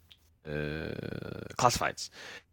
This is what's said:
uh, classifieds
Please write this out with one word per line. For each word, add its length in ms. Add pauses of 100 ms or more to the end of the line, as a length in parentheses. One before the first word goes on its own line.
(460)
uh, 1120
classifieds 500 (440)